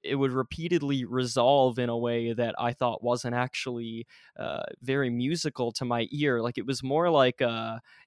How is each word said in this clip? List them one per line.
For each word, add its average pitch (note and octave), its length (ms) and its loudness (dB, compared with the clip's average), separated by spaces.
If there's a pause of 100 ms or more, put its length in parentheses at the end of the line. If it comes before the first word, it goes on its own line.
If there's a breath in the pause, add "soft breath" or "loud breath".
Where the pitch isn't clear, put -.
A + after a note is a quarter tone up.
it - 140 -4
would C3+ 160 2
repeatedly C#3+ 720 -2
resolve B2+ 720 4
in B2 120 0
a A#2 80 0
way A#2 340 0
that A2+ 260 -2
I A#2+ 140 0
thought A#2+ 320 -2
wasn't A#2+ 320 0
actually, A#2+ 720 -4 (300 loud breath)
uh, - 260 -6 (180)
very C3+ 280 0
musical B2 640 -2
to - 100 -6
my A#2+ 260 0
ear. C#3+ 320 0
Like, A#2+ 160 -2
it G#2+ 80 -4
was C3 160 -4
more D#3 280 2
like, C3+ 320 4
uh, A2+ 380 -2 (280 soft breath)